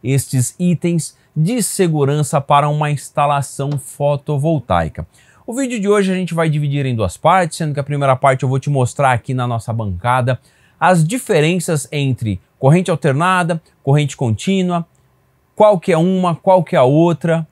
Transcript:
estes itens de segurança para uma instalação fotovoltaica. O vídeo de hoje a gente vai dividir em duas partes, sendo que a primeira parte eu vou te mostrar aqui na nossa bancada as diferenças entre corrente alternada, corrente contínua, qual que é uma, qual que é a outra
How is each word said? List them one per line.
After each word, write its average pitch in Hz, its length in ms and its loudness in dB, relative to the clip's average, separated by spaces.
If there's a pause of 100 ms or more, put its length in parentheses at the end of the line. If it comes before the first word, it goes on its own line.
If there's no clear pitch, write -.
estes 135 560 -2
itens 170 580 0 (200)
de 196 260 0
segurança 151 760 0
para 147 280 2
uma 151 220 -2
instalação 143 880 -2
fotovoltaica. 139 1300 -2 (400)
O 226 80 -8
vídeo 254 240 -4
de 202 100 -2
hoje 202 220 4
a 185 60 0
gente 180 180 -4
vai 160 160 0
dividir 147 340 -2
em 127 120 -2
duas 101 200 -2
partes, 175 420 0
sendo 156 140 -4
que 143 60 -6
a 139 60 -4
primeira 143 320 0
parte 135 260 2
eu 135 60 0
vou 135 100 0
te 139 100 -4
mostrar 135 440 0
aqui 123 200 -4
na 127 140 -4
nossa 117 260 -6
bancada 120 680 -2 (400)
as 165 260 4
diferenças 170 880 0
entre 127 480 -4 (180)
corrente 175 320 2
alternada, 170 720 0 (220)
corrente 143 320 0
contínua, 175 680 -2 (680)
qual 208 240 4
que 180 140 -2
é 160 40 2
uma, 180 380 0
qual 185 300 2
que - 100 -6
é 165 60 2
a - 20 6
outra 160 680 2